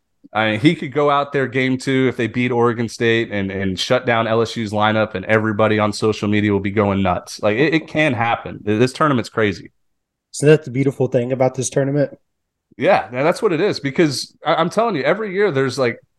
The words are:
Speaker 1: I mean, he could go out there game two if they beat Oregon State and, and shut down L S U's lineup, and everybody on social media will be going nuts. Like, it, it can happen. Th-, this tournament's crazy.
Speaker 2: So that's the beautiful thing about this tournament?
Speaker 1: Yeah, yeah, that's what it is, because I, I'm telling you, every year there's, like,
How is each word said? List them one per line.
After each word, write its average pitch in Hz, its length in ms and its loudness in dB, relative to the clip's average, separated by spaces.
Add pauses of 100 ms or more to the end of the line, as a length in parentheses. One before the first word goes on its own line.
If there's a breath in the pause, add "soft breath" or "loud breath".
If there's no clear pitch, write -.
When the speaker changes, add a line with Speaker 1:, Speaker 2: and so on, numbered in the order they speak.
(320)
Speaker 1:
I 107 200 0
mean, 107 80 -4
he 165 140 4
could 156 180 -8
go 147 180 2
out 143 220 0
there 135 140 0
game 131 300 -2
two 131 320 0
if 120 80 -2
they 117 100 0
beat 123 240 -2
Oregon 117 380 2
State 113 420 0
and, 98 200 -2
and 95 280 -4
shut 127 280 0
down 113 200 2
L 113 160 2
S 110 140 -4
U's 110 160 -4
lineup, 107 420 2
and 95 120 -8
everybody 107 520 2
on 104 140 2
social 107 340 -2
media 104 260 2
will 98 80 2
be 101 100 -4
going 98 320 2
nuts. - 400 -4
Like, 107 160 2
it, 151 160 2
it 156 140 -2
can 156 240 0
happen. 113 520 -4
Th-, 107 140 0
this 127 140 2
tournament's 139 360 0
crazy. 104 440 -2 (580)
Speaker 2:
So - 160 -4
that's 151 180 6
the 135 60 -12
beautiful 131 380 0
thing 127 240 -2
about 127 220 0
this 127 160 -6
tournament? 139 460 0 (600)
Speaker 1:
Yeah, 120 360 2
yeah, 127 100 -2
that's 170 200 0
what 208 100 2
it 151 80 0
is, 190 200 -2
because 139 640 -2
I, 156 100 0
I'm 165 160 0
telling 208 260 0
you, 131 60 -2
every 190 300 -2
year 196 180 0
there's, 135 280 -2
like, 120 200 -2 (200)